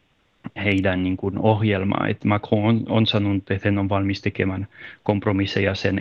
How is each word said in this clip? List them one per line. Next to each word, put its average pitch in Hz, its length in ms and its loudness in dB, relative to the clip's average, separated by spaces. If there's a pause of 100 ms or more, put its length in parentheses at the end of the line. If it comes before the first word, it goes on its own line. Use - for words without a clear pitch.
(640)
heidän 95 400 0
niin 92 140 -2
kuin 98 200 -4
ohjelmaa. 101 680 2
Et 107 160 -4
Macron 104 420 2
on, 113 240 2
on 110 180 2
sanonut, 101 440 0
että 98 180 0
hän 101 80 2
on 98 120 0
valmis 98 320 -2
tekemään 98 460 -2 (360)
kompromisseja 98 720 0
sen 98 260 0